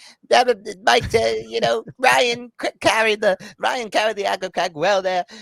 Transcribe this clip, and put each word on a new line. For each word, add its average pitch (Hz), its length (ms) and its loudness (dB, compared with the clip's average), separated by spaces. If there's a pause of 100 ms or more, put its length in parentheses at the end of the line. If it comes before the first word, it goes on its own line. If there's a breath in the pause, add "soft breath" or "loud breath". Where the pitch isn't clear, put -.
(300 loud breath)
that, 240 200 4
uh, 247 60 0 (300)
Mike, 240 300 2
uh, 226 40 2 (280)
you 226 120 -8
know, 233 240 0 (140)
Ryan 247 540 0 (100)
c-, - 80 -4 (120)
carried 220 400 2
the, 202 160 2 (200 loud breath)
Ryan 233 320 -4
carried 214 280 0
the 196 80 -4
aggro 190 280 -4
crag 180 220 -2
well 190 260 0
there. 185 240 -2 (160 loud breath)